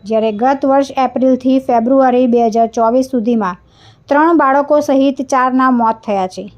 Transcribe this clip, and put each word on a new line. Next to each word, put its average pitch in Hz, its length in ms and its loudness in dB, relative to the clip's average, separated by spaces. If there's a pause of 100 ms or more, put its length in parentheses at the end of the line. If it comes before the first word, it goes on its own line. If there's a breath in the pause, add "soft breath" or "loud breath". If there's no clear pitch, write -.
જ્યારે 220 300 -2
ગત 262 300 -2
વર્ષ 269 360 0
એપ્રિલથી 262 640 0
ફેબ્રુઆરી 254 720 2
બે 233 160 2
હજાર 226 220 0
ચોવીસ 240 420 -2
સુધીમાં 214 500 -2 (420 soft breath)
ત્રણ 302 380 2
બાળકો 285 400 2
સહિત 277 460 0
ચારના 254 460 0
મોત 226 280 -2
થયા 190 320 -4
છે. 190 240 -14